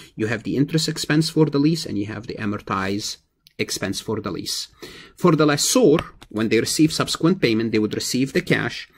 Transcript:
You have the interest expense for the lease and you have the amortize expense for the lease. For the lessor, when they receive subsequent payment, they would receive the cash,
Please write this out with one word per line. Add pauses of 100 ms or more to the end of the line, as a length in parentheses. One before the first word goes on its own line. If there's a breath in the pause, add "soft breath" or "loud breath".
(160 loud breath)
You
have
the
interest
expense
for
the
lease
and
you
have
the
amortize (400)
expense
for
the
lease. (500 loud breath)
For
the
lessor, (340)
when
they
receive
subsequent
payment,
they
would
receive
the
cash,